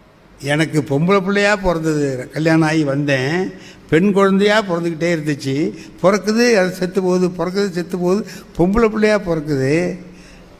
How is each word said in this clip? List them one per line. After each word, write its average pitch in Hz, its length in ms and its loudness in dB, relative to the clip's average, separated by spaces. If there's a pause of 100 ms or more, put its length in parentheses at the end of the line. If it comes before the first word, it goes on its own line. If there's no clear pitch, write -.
(400)
"எனக்கு 151 400 0
பொம்பளை 165 400 2
பிள்ளையா 202 360 2
பிறந்தது, 156 720 -2
கல்யாணம் 160 380 2
ஆகி 156 160 2
வந்தேன், 143 680 -2 (380)
பெண் 185 220 4
குழந்தையா 196 500 4
பிறந்துக்கிட்டே 170 500 -4
இருந்துச்சு, 147 440 -4 (460)
பிறக்குது 214 520 2
அது 185 160 2
செத்து 185 320 -4
போகுது, 185 260 0
பிறக்குது 180 420 -4
செத்து 175 280 -6
போகுது, 185 280 0 (320)
பொம்பளை 202 300 2
பிள்ளையா 214 300 2
பிறக்குது, 160 800 -2 (600)